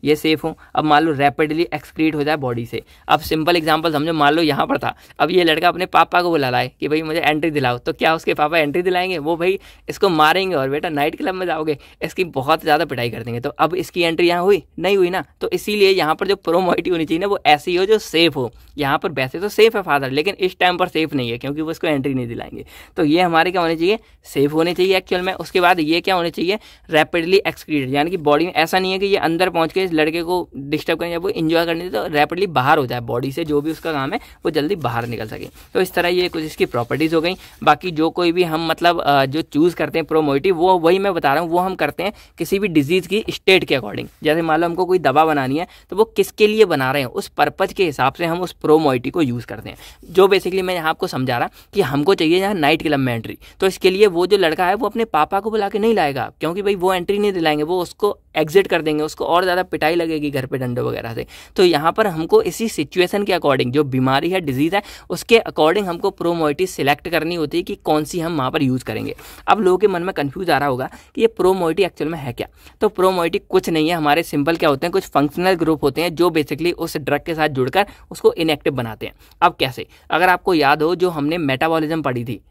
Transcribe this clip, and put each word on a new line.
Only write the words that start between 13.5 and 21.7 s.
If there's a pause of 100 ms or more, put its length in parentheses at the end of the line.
अब
इसकी
एंट्री
यहाँ
हुई? (160)
नहीं
हुई
ना। (160)
तो
इसीलिए
यहाँ
पर
जो
प्रो
मोइटी
होनी
चाहिए
ना
वो
ऐसी
हो
जो
सेफ
हो। (260)
यहाँ
पर
वैसे
तो
सेफ
है
फादर,
लेकिन
इस
टाइम
पर
सेफ
नहीं
है
क्योंकि
वो